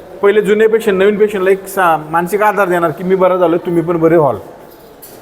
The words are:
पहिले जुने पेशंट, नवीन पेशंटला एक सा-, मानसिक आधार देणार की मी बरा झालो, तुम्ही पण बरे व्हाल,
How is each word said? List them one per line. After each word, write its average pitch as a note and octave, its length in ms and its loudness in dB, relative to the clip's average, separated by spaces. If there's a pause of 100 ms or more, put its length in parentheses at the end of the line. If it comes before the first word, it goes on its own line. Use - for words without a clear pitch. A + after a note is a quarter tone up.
(220)
पहिले G3+ 200 2
जुने G#3 260 2
पेशंट, G#3+ 260 0
नवीन G3 240 2
पेशंटला G3+ 320 0
एक F#3+ 180 -2
सा-, D#3 440 -2
मानसिक F3 300 -2
आधार G#3 260 2
देणार E3+ 240 0
की F#3 120 -10
मी F#3 120 0
बरा F#3 220 2
झालो, F3 200 2
तुम्ही F3 240 -2
पण E3 180 -2
बरे E3 180 2
व्हाल, C3 200 2 (840)